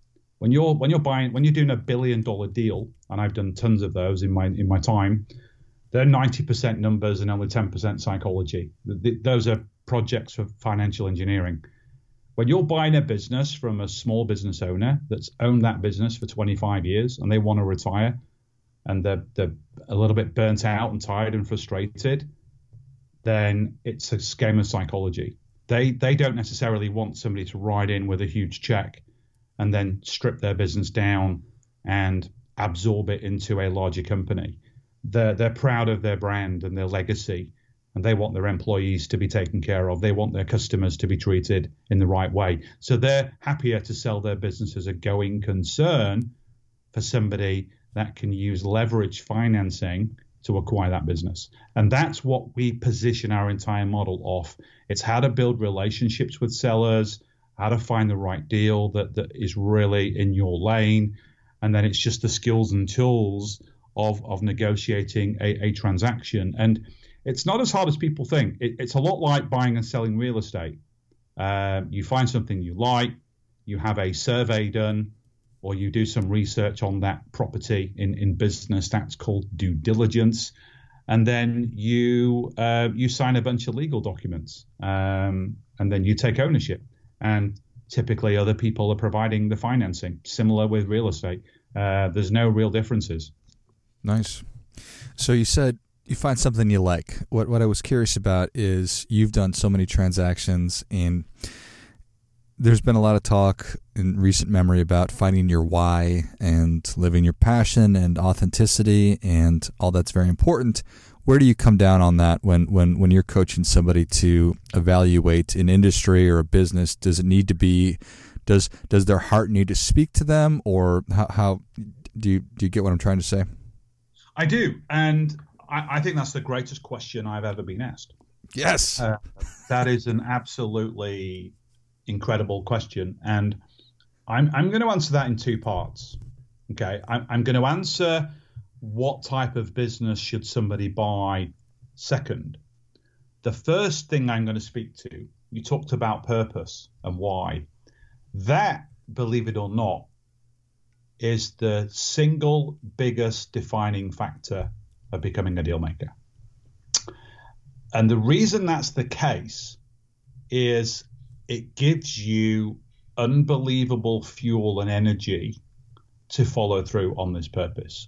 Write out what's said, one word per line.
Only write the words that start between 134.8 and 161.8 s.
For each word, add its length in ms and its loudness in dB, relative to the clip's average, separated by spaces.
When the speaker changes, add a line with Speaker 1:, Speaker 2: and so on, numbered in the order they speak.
Speaker 1:
answer 240 -2
that 140 2
in 80 -2
two 240 -4
parts. 580 -8
Okay, 360 -6
I'm, 220 -4
I'm 140 0
gonna 200 2
answer 640 -2
what 440 -4
type 320 -4
of 200 -8
business 420 -4
should 280 -8
somebody 420 -4
buy 640 -4
second. 640 -8
The 80 -2
first 580 -2
thing 200 0
I'm 160 -2
gonna 140 -4
speak 380 -12
to, 300 -18
you 100 -10
talked 300 -6
about 340 -2
purpose 640 -6
and 140 -6
why. 500 -6
That, 540 -2
believe 340 -2
it 100 -6
or 120 -6
not, 360 -4
is 320 -2
the 400 -2
single 880 0
biggest 560 -2
defining 580 -4
factor 600 -8
of 100 -6
becoming 380 -4
a 40 -2
deal 140 -2
maker. 340 -6
And 160 4
the 80 4
reason 480 2
that's 260 -2
the 120 -2
case 760 -6
is 540 0
it 280 -10
gives 420 0